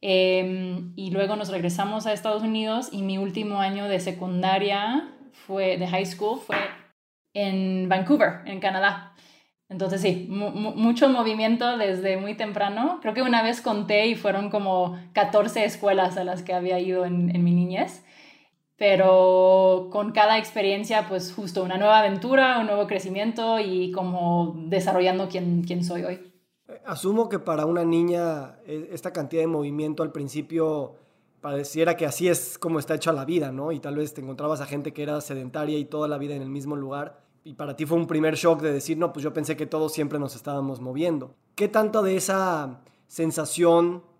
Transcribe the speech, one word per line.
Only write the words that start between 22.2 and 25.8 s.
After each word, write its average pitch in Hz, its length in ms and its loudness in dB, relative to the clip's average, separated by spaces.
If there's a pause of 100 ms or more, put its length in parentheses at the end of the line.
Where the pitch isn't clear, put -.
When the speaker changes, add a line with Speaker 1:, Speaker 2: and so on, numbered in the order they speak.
Speaker 1:
un 220 80 0
nuevo 208 200 0
crecimiento 214 720 -2
y 185 320 -2
como 175 640 0 (140)
desarrollando 185 580 2
quién, 175 360 0
quién 175 200 -4